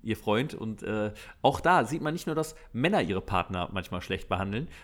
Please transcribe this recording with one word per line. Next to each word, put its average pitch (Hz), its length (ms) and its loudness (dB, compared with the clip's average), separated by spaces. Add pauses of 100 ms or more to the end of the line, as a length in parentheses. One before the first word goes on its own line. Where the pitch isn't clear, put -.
ihr 107 120 0
Freund. 113 380 2
Und, 110 300 -8
äh, 107 300 -2 (280)
auch 135 200 4
da 165 240 6
sieht 147 180 -4
man 151 100 0
nicht 175 140 -6
nur, 160 80 0
dass 156 180 0 (180)
Männer 160 300 2
ihre 95 200 0
Partner 90 520 -2
manchmal 92 300 -6
schlecht - 260 -4
behandeln, 98 380 -2 (160)